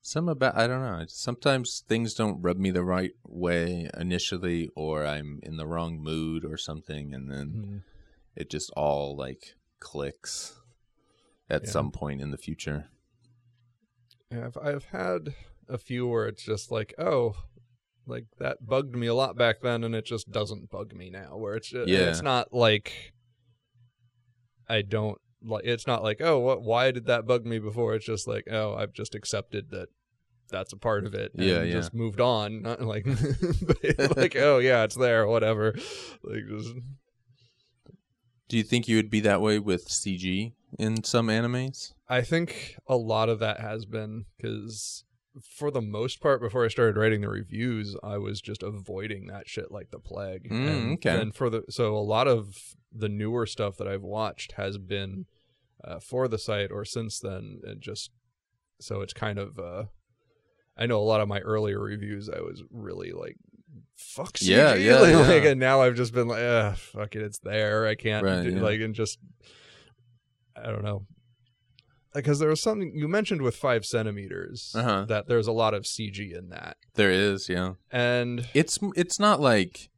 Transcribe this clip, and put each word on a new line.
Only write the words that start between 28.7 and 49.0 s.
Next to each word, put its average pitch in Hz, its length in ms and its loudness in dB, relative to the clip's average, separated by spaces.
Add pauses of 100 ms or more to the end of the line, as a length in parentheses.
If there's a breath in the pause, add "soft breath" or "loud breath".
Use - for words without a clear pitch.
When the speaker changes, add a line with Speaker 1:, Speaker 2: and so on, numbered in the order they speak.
Speaker 2:
I've 107 180 -6
just - 220 -8
accepted 104 560 -6
that 95 180 -10 (600)
that's 95 240 -8
a 101 40 -16
part 101 280 0
of 101 80 -6
it 101 200 -6
and 92 120 -2
Speaker 1:
Yeah, 87 180 4
yeah. 85 100 0
Speaker 2:
just 87 200 -2
moved 113 280 -2
on." 110 420 2
Not 117 180 -4
like, 107 240 -4
<laughs> 139 560 0
but, 147 560 2
like, 180 200 2
"Oh, 139 220 6
yeah, 123 240 6
it's 107 120 -2
there, 117 320 4
whatever." 110 460 4 (500 loud breath)
Like, 104 240 -8
just 110 260 -10 (1800)
Speaker 1:
Do 120 80 0
you 110 60 4
think 120 240 2
you 113 100 6
would 107 120 4
be 107 120 2
that 101 200 4
way 107 180 4
with 98 300 0
C 95 280 -2
G 95 360 -2 (240)
in 110 260 -2
some 117 240 2
animes? 123 640 -2 (140)
Speaker 2:
I 127 140 2
think - 540 -4 (120)
a 131 100 4
lot 110 320 2
of 110 100 0
that 107 200 -2
has 110 260 -8
been, 110 400 -8 (160)
'cause 110 640 -10 (360)
for - 300 -6
the 131 100 -2
most 107 400 -4
part, 139 200 4
before 120 220 0
I 113 40 4
started 113 280 4
writing 107 260 4
the 104 80 -2
reviews, 104 760 -4
I 104 160 -6
was 101 200 -6
just 107 220 -10
avoiding 98 680 -8